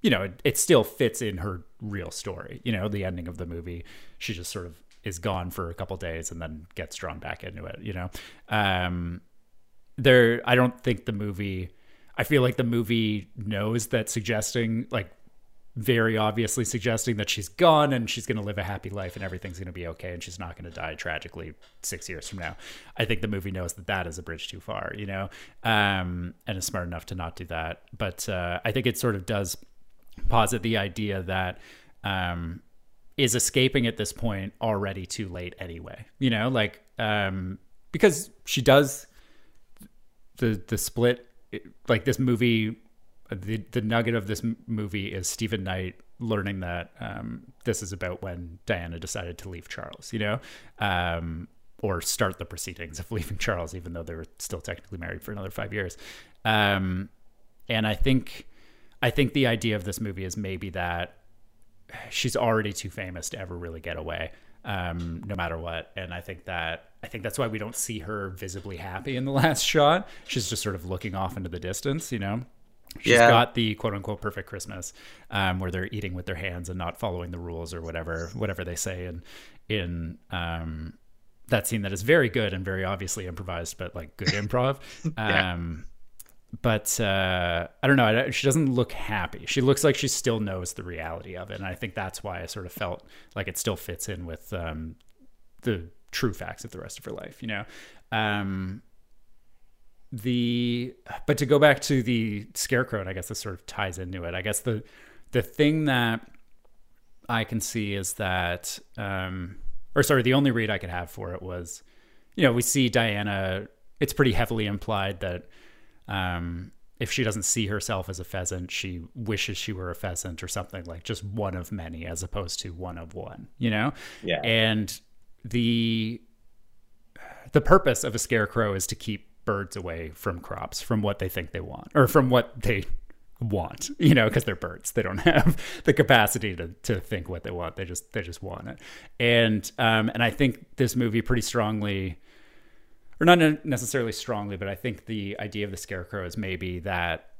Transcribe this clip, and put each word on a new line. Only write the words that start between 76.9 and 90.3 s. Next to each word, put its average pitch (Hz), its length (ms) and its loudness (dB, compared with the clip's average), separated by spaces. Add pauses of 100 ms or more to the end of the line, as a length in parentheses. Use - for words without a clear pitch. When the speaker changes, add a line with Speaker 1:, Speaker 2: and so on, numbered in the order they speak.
Speaker 1:
following 87 320 -4
the 87 80 -8
rules 85 360 -8
or 85 80 -8
whatever, 82 520 -6
whatever 98 300 -4
they 87 120 -6
say 90 300 -6
in, 85 160 -8 (460)
in, 87 500 -4 (120)
um, 82 640 -4 (540)
that 120 180 2
scene 113 160 -2
that 98 100 -2
is 95 100 -4
very 135 260 6
good 104 240 0
and 92 120 -4
very 95 200 -2
obviously 95 420 -4
improvised, 87 520 -8
but, 90 160 -8
like, 82 240 -12
good 95 100 -2
improv. 123 500 0 (260)
Speaker 2:
<laughs> 156 120 -2
Yeah. 95 380 2
Speaker 1:
Um, 82 320 -6 (760)
but, 110 360 2
uh, 92 720 2 (140)
I - 40 4
don't 139 100 8
know. 120 100 8
I 107 60 6
don't, 127 220 2
she - 120 0
doesn't 139 260 4
look 120 200 2
happy. - 540 -4
She - 140 0
looks 135 240 6
like 143 120 8
she 139 120 -2
still 113 320 0